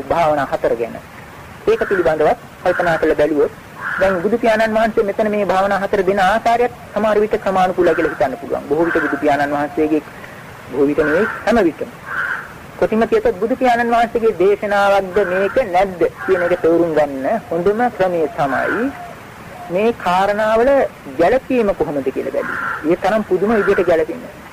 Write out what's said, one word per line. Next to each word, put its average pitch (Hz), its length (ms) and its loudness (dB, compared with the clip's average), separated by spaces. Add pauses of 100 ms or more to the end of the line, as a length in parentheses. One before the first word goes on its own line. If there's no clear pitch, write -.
භාවනා 151 440 0
හතර 151 280 -2
ගැන. 113 220 -6 (680)
ඒක 220 180 2
පිළිබඳවත් 170 580 2 (180)
කල්පනා 175 400 0
කරලා 156 180 2
බැලුවොත් 151 360 2 (420)
දැන් 190 280 2
බුදු 208 160 0
පියාණන් 220 380 2
වහන්සේ 220 280 2
මෙතන 202 260 0
මේ 208 160 0
භාවනා 190 340 0
හතර 202 240 0
දෙන 196 160 2
ආකාරයත් 226 540 2 (160)
සමහර 208 300 0
විට 214 180 2
ක්‍රමානුකූලයි 185 580 2
කියලා 160 180 0
හිතන්න 135 240 -2
පුළුවන්. - 280 -6
බොහෝ 156 200 2
විට 165 140 0
බුදු 143 180 -2
පියාණන් 143 360 0
වහන්සේගේ, 151 500 0 (600)
බොහෝ 139 220 0
විට 147 120 0
නෙවෙයි 160 280 2 (120)
හැම 226 200 2
විටම. 170 300 0 (840)
කොටින්ම 214 320 0
කියතොත් 226 320 0
බුදු 220 180 -2
පියාණන් 240 360 2
වහන්සේගේ 226 440 2
දේශනාවක්ද 196 880 2
මේක 185 300 -2 (120)
නැද්ද 180 340 0 (160)
කියන 180 260 0
එක 175 140 2
තේරුම් 170 360 2
ගන්න 139 320 0 (180)
හොඳම 180 360 0 (120)
ක්‍රමය 185 300 0 (100)
තමයි 139 580 -2 (800)
මේ 214 300 0
කාරණාවල 208 720 2 (440)
ගැළපීම 220 600 2
කොහොමද 147 340 -2
කියලා 131 260 -4
බැලීම. - 260 -4 (240)
ඒ 170 140 2
තරම් 208 260 0
පුදුම 185 300 0
විදිහට 196 340 2
ගැළපීම. 165 400 0 (260)